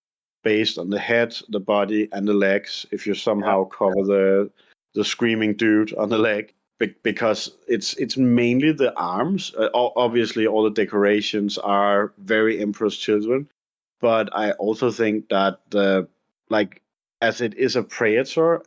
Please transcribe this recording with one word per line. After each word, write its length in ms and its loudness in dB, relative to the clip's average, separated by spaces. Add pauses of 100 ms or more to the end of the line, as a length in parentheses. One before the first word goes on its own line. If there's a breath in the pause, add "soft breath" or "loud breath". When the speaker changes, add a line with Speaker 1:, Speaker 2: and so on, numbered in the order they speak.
(440)
Speaker 1:
based 340 0
on 120 -6
the 100 -2
head, 380 0 (100)
the 140 -6
body, 500 0
and 160 -4
the 60 2
legs, 580 0
if 160 -6
you 60 -2
somehow 500 0
Speaker 2:
Yeah. 140 -10
Speaker 1:
cover 260 0
the, 480 2 (420 soft breath)
the 120 -2
screaming 480 0
dude 420 2
on 140 -2
the 80 0
leg. 360 0 (260)
Be-, 140 -2 (100)
because 480 -2 (180)
it's, 240 -2
it's 240 -6
mainly 560 2
the 260 0
arms. 580 -4
Uh, 160 0
o-, 220 0
obviously, 500 0
all 180 2
the 60 2
decorations 880 0
are 600 2
very 420 0
Emperor's 380 -2
Children, 500 -2 (540)
but 340 2
I 160 0
also 400 -2
think 380 -2
that 400 0
the, 400 2 (400)
like, 320 -2 (400)
as 180 0
it 160 -4
is 220 0
a 40 0
Praetor, 840 0